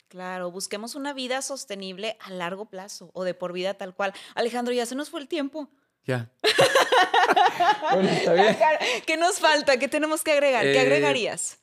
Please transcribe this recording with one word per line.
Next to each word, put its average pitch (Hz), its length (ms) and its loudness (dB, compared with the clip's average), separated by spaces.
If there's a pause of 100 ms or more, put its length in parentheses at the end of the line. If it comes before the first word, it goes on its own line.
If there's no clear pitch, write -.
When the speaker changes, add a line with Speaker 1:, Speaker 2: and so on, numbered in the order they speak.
Speaker 1:
Claro, 180 420 -10
busquemos 208 440 -10
una 285 180 -8
vida 262 280 -6
sostenible 202 760 -10
a 196 120 -18
largo 185 380 -8
plazo 190 440 -16
o 180 100 -8
de 180 100 -2
por 175 200 -8
vida 185 220 -4
tal 185 200 -12
cual. 196 160 -2 (240)
Alejandro, 240 380 -2
ya 240 120 0
se 247 100 -8
nos 294 140 -8
fue 330 120 -10
el 269 80 -16
tiempo. 294 400 -6 (340)
Speaker 2:
Ya. 123 260 -4 (140)
Speaker 1:
<laughs> 381 1500 4
Speaker 2:
Bueno, 185 160 2
está 175 240 2
bien. 202 220 6 (500)
Speaker 1:
¿Qué 320 120 0
nos 349 220 0
falta? 294 380 4
¿Qué 262 100 -2
tenemos 311 360 -2
que 320 80 0
agregar? 277 320 4
¿Qué 139 140 4
Speaker 2:
Eh, - 20 4
Speaker 1:
agregarías? 143 840 0